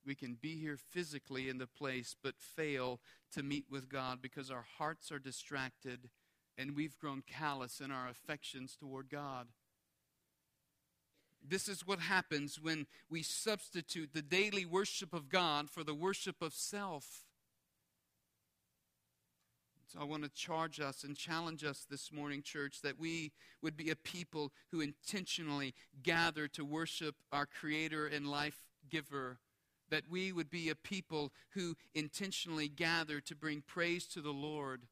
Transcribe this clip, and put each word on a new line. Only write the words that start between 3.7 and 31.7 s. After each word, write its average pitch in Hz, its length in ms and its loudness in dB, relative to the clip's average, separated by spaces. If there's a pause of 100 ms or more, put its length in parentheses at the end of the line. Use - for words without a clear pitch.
God 131 340 -2
because 131 280 -8
our 123 140 -4
hearts - 480 -4
are 147 80 -4
distracted 131 880 -4 (480)
and 139 180 -2
we've 147 220 0
grown 139 240 -2
callous 139 580 -2
in 139 120 -4
our 127 180 -2
affections 131 640 -8
toward 135 340 -8
God. 139 380 -6 (1900)
This 185 280 0
is 175 180 -4
what 190 120 2
happens 160 600 2
when 156 280 0 (220)
we 160 140 0
substitute 180 920 -2
the 156 80 2
daily 190 440 6
worship 190 480 2
of 151 160 -4
God 151 400 6
for 165 140 -4
the 151 120 2
worship 185 460 0
of 160 120 0
self. 190 720 -4 (2500)
So - 120 -14
I 147 40 0
want 147 200 -2
to 143 60 -2
charge 160 500 0
us 139 240 -2
and 143 140 -6
challenge 165 460 -2
us 143 260 -2
this - 220 -8
morning, 147 320 -2
church, 143 380 -4
that 139 160 0
we 165 360 -2 (280)
would 156 140 -2
be 156 140 0
a 156 60 4
people 147 560 -4 (200)
who 165 100 2
intentionally 147 920 0 (280)
gather 165 480 8
to - 140 -4
worship 156 520 0 (160)
our 143 140 4
Creator 156 640 2
and 143 180 0
life 143 400 0 (240)
giver, 139 500 -2 (500)
that 151 200 4
we 185 220 2
would 165 180 0
be 165 200 0
a 151 60 2
people 156 580 -2 (160)
who 175 260 0 (180)